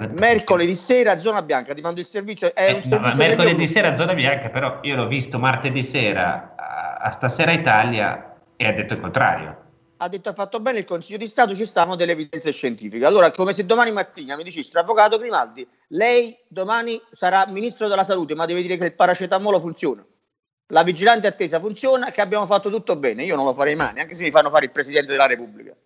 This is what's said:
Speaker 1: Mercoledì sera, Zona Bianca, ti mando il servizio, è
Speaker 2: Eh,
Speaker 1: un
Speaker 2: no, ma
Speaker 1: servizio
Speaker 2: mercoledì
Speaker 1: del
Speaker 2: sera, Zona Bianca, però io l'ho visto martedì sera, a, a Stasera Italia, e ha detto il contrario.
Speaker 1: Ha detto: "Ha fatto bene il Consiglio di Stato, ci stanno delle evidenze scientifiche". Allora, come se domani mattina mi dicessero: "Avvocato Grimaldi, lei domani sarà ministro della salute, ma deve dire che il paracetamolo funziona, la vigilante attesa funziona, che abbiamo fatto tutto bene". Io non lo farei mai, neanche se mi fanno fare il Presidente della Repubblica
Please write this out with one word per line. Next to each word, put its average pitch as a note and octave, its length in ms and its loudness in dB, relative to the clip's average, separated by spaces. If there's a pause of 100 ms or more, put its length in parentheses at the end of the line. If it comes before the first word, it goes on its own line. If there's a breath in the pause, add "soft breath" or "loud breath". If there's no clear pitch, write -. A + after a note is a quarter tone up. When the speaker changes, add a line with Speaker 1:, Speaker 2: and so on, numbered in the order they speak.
(120)
Speaker 1:
Mercoledì F#3 640 2
sera, A3 420 4
Zona G3+ 240 -2
Bianca, C#3+ 320 -4
ti D3 80 -10
mando E3+ 200 -6
il F3 40 -12
servizio, G3 480 -6
è F#3+ 140 2
Speaker 2:
Eh, G3 60 4
Speaker 1:
un G3+ 100 -4
Speaker 2:
no, - 160 0
ma A#2 160 0
Speaker 1:
servizio D3+ 140 4
Speaker 2:
mercoledì E3+ 260 4
Speaker 1:
del E3 120 2
Speaker 2:
sera, E3+ 280 2
Zona E3 180 0
Bianca, C3+ 380 0
però - 320 -4
io C#3 120 -4
l'ho A#2 120 0
visto B2+ 320 -4
martedì C3 420 0
sera, G2+ 720 -2
a, - 460 -10
a A2+ 80 -4
Stasera D#3 420 0
Italia, A2+ 840 2 (200)
e A2+ 120 -2
ha G#2+ 60 2
detto G#2+ 200 -6
il - 60 -4
contrario. D#2+ 580 0 (440)
Speaker 1:
Ha F3+ 60 -4
detto: F#3+ 220 -10
"Ha F#3+ 40 -6
fatto G3+ 280 -8
bene A#3 180 -2
il F3+ 60 -6
Consiglio F3+ 320 -8
di A3 100 -10
Stato, G#3 260 2
ci G#3 120 -4
stanno F3+ 320 0
delle E3+ 160 0
evidenze D#3 400 -6
scientifiche". A2 500 -6
Allora, F3 280 6
come F#3+ 200 -2
se F#3+ 140 -6
domani A3+ 260 2
mattina D#3 460 -6
mi D#3+ 60 -12
dicessero: E3 360 -6
"Avvocato G#3+ 380 4
Grimaldi, C3 500 -4 (200)
lei A#3 500 2 (100)
domani A3+ 540 -4 (100)
sarà F#3+ 380 2
ministro G#3 400 -4
della G3 160 0
salute, E3 280 -2
ma E3 120 -2
deve F3 160 -2
dire F3+ 160 -4
che F3 80 -4
il D#3+ 80 -4
paracetamolo F#3 680 2
funziona, D3+ 420 -6 (680)
la E3 160 4
vigilante G3 440 2
attesa E3+ 320 -2
funziona, B3 520 -2
che G#3+ 100 -2
abbiamo G3+ 240 -2
fatto G3 240 0
tutto G3 260 -2
bene". C3 300 -2
Io F3+ 100 -2
non C3+ 80 0
lo C3+ 100 2
farei C#3+ 220 0
mai, C#3 180 -2
neanche D3+ 220 -8
se E3+ 80 -10
mi D3+ 80 -2
fanno D3 180 6
fare D3 140 4
il C#3 80 -4
Presidente C#3 400 -2
della C#3 160 4
Repubblica A2+ 480 -8 (100)